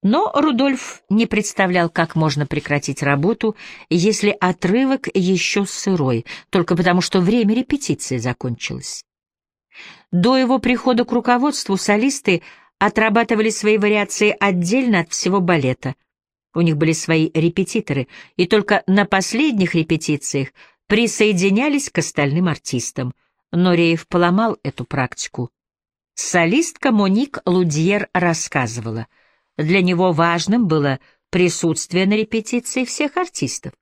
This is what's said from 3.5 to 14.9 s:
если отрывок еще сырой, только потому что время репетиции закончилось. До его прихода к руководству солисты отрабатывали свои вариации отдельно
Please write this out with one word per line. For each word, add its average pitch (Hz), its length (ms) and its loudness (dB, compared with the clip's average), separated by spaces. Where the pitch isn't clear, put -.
если 202 500 2
отрывок 240 720 0
еще 190 540 0
сырой, 139 600 -2
только 175 240 2
потому 175 260 2
что 185 200 0
время 214 340 2
репетиции 190 640 -4
закончилось. 123 840 -8
До 220 260 4
его 262 220 2
прихода 240 460 0
к - 60 -8
руководству 247 640 0
солисты 208 680 0
отрабатывали 220 720 2
свои 214 300 0
вариации 208 600 0
отдельно 202 600 2